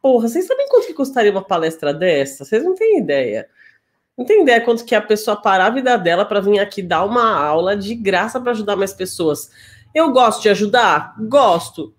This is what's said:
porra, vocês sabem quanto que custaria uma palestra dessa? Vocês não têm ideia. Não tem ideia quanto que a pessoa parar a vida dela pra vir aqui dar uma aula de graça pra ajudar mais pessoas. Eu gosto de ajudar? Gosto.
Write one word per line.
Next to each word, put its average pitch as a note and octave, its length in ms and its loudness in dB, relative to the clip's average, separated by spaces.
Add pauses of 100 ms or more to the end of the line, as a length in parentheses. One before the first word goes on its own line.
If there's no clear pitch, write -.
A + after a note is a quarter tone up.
porra, A#3+ 260 2
vocês E4 180 -2
sabem C5+ 240 -4
quanto - 180 2
que D#4+ 60 -10
custaria B3+ 380 0
uma F#3+ 120 -2
palestra D#3+ 500 -2
dessa? D3 520 -2
Vocês A3+ 180 -2
não F#4 120 -2
têm G#4+ 240 2
ideia. C3+ 480 -2 (680)
Não B3+ 80 -8
tem G#4 180 4
ideia A#3+ 180 4
quanto A#3 240 -2
que - 100 -4
a G#3 60 2
pessoa G#3+ 340 -2
parar F#3+ 320 2
a A3+ 40 0
vida B3 260 0
dela F3 280 0
pra G3+ 140 -2
vir G3+ 200 2
aqui G3 220 -6
dar E3+ 220 -2
uma A3 320 0
aula D#3+ 400 0
de G3+ 200 -8
graça G#3 440 -2
pra B3 120 -4
ajudar G#3 240 -4
mais G3 180 -4
pessoas. E3 560 -6 (440)
Eu D#4 180 2
gosto A#3+ 320 2
de G#3+ 60 4
ajudar? G3+ 680 0
Gosto. G#3+ 800 0